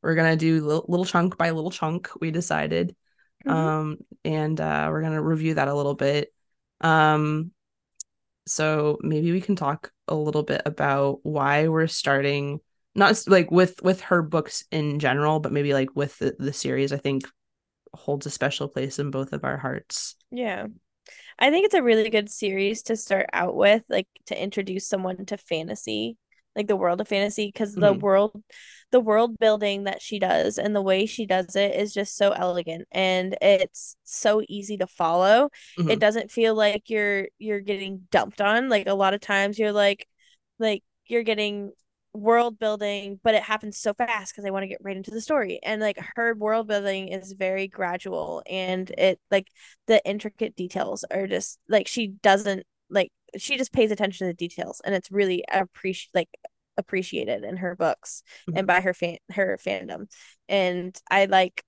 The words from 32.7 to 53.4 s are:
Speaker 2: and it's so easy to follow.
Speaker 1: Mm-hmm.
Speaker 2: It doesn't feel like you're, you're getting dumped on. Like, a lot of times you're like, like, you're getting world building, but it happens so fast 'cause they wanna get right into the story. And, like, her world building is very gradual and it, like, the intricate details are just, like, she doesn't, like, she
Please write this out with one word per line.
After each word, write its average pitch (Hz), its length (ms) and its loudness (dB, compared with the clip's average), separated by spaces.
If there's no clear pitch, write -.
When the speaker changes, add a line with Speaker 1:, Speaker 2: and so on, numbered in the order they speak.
Speaker 2:
and 185 500 0
it's - 600 2
so 214 440 0
easy 202 300 -8
to 185 100 -4
follow. 190 600 4
Speaker 1:
Mm-hmm. 175 140 0
Speaker 2:
It 220 80 2
doesn't 220 320 0
feel 226 240 2
like 208 340 0
you're, 202 380 -2
you're 208 200 -4
getting 196 520 -8
dumped 151 300 0
on. 226 280 2
Like, 208 180 2
a 196 60 0
lot 196 200 2
of 202 80 -2
times 202 380 0
you're 214 140 2
like, 202 340 2
like, 214 240 -2
you're 233 160 0
getting 208 500 -4
world 226 440 2
building, 202 640 -4
but 226 120 4
it 208 80 2
happens 214 340 -4
so 208 160 -4
fast 226 400 -4
'cause 202 120 -12
they 196 60 -4
wanna 196 160 -4
get 190 140 -10
right 196 140 -8
into 190 160 -12
the 220 80 -8
story. 220 420 -2
And, 214 200 -4
like, 208 160 0
her 233 180 0
world 214 360 0
building 196 400 -2
is 190 240 -10
very 190 340 -2
gradual 180 800 -6
and 185 460 -4
it, - 280 2
like, 196 200 0
the 220 180 6
intricate 208 500 -6
details - 560 -6
are 196 160 -4
just, 185 400 -6
like, 208 220 2
she 226 180 -4
doesn't, 196 580 2
like, 185 220 0
she 269 200 -4